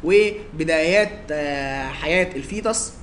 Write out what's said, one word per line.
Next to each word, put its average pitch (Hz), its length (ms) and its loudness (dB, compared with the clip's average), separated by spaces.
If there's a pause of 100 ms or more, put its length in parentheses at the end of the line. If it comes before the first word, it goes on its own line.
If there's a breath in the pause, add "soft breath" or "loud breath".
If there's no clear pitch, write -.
وبدايات، 185 1080 2 (200)
آه، 139 560 -4
حياه 170 480 0
الفيتس 202 680 -4